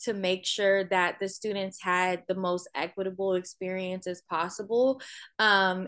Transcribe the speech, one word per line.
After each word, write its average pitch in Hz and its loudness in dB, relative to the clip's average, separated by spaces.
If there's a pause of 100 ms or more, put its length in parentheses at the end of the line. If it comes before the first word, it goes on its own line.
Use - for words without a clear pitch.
to 233 -2
make 185 0
sure 196 2
that 180 2
the 196 -2
students 196 -6
had 180 2
the 185 -2
most 180 -2
equitable 190 -2
experience 185 -6
as 180 -10
possible. 214 0 (380)
Um, 190 4